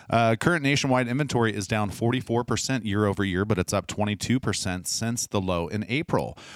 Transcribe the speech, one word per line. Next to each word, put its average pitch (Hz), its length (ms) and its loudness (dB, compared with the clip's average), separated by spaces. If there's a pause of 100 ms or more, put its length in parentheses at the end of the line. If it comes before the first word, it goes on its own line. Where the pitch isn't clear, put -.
Uh, 113 280 4
current 170 260 2
nationwide 131 460 2
inventory 120 440 2
is 101 140 -4
down 107 240 0
forty-four 117 540 0
percent 117 420 -2
year 104 200 2
over 98 180 0
year, 95 200 0
but 107 140 0
it's 90 140 0
up 101 160 0
twenty-two 104 500 0
percent 92 480 -4
since 117 400 -2
the 104 140 -2
low 90 260 0
in 104 220 -4
April. 120 500 -2 (180)